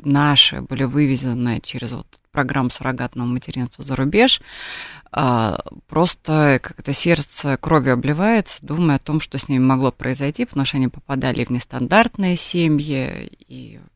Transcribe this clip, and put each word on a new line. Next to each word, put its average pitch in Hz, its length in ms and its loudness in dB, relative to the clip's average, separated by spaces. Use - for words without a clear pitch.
наши 143 560 4
были 131 240 -4
вывезены 123 800 0
через 117 300 -10
вот - 140 -12
программу 135 380 0
суррогатного 123 560 -6
материнства 127 580 -6
за 135 120 -4
рубеж, 185 440 2
а, 117 480 2
просто 156 760 2
как-то - 300 -8
сердце 151 680 0
кровью 135 340 4
обливается, 180 680 0
думая 147 340 2
о - 40 0
том, - 200 -2
что - 180 -8
с - 100 -10
ними 131 160 2
могло 131 260 4
произойти, 139 540 -4
потому 143 200 -2
что 143 120 -4
они 131 120 2
попадали 127 560 -4
в 117 60 -8
нестандартные 175 880 0
семьи, 147 920 -2
и, 120 320 -18